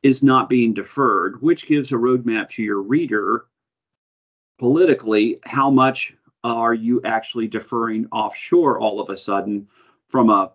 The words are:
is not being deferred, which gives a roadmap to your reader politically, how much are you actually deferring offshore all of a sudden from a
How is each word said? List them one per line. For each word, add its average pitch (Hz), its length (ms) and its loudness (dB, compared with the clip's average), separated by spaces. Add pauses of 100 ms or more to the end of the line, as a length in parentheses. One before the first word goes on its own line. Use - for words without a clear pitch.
is 135 200 4
not 131 260 4
being 117 240 2
deferred, 101 680 -2
which 160 240 0
gives 143 260 0
a 127 40 -2
roadmap 117 520 0
to - 140 -8
your 104 180 -4
reader 110 640 -2 (1120)
politically, 120 880 2
how 139 260 -2
much 131 440 0 (280)
are 117 320 0
you 113 320 -2
actually 113 420 -4
deferring 113 640 -4
offshore 120 680 0
all 104 220 -2
of - 80 -8
a 95 80 -8
sudden 101 500 -4 (440)
from 123 180 2
a 98 260 2